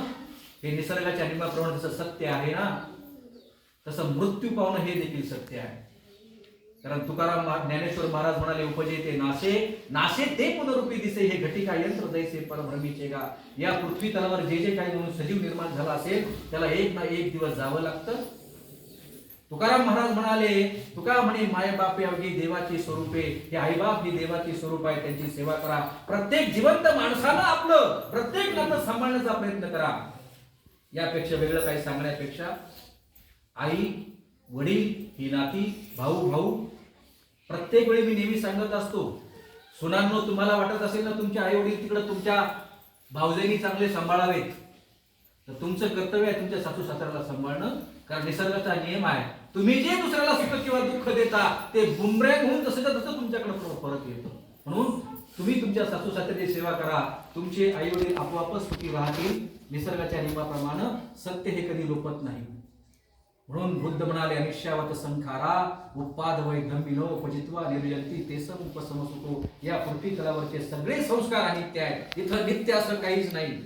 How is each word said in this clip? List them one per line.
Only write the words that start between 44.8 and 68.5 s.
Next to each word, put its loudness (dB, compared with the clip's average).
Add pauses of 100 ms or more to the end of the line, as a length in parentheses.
तर -12
तुमचं -2
कर्तव्य 0
आहे 4
तुमच्या -2
सासू -4
सासऱ्याला -6
सांभाळणं, -4 (380)
कारण -4
निसर्गाचा 0
नियम 0
आहे, -2
तुम्ही 6
जे 2
दुसऱ्याला 2
सुख 2
किंवा 2
दुःख 0
देता 4
ते 8
बुमरॅंग 6
होऊन 2
जसंच्या 2
तसं -2
तुमच्याकडे -4 (220)
परत -6
येतं. -10 (380)
म्हणून 0 (380)
तुम्ही 2
तुमच्या 2
सासू -2
सासऱ्याची -2
सेवा 0
करा, -2 (120)
तुमचे 2
आई 0
वडील 2
आपोआपच -2
सुखी -6
राहतील. -2 (240)
निसर्गाच्या -2
नियमाप्रमाणे -2
सत्य -4
हे -2
कधी -2
लोपत -4
नाही. -8 (1040)
म्हणून -2
बुद्ध -2
म्हणाले, 0
"अनिश्यावत -2
संखारा, 0 (260)
उत्पाद -2
वै 0
धम्मिनो 0
उपजित्वा -4
निर्यंती -2
तेसम -6